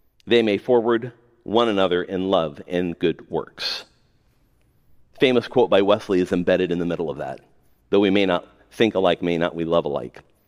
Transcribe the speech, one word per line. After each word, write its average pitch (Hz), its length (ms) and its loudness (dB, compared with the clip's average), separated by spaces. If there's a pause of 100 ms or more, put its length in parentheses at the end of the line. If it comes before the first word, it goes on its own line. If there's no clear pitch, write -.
(280)
They 117 160 4
may 104 140 2
forward 120 560 0 (300)
one 117 260 0
another 92 340 0
in 95 260 -6
love 82 380 -2
and 87 320 -4
good - 320 -4
works." - 540 -8 (1400)
Famous 127 260 2
quote 113 220 2
by 98 140 4
Wesley 101 360 0
is 90 140 0
embedded 90 360 0
in 85 100 -2
the 87 60 -4
middle 82 240 -6
of 69 100 -10
that. 67 200 -10 (500)
"Though 101 120 4
we 101 80 4
may 101 160 2
not 87 200 0 (260)
think 113 220 0
alike, 90 280 0
may 85 160 -2
not 82 180 -2
we 82 80 -6
love 82 220 0
alike." 69 360 -8 (260)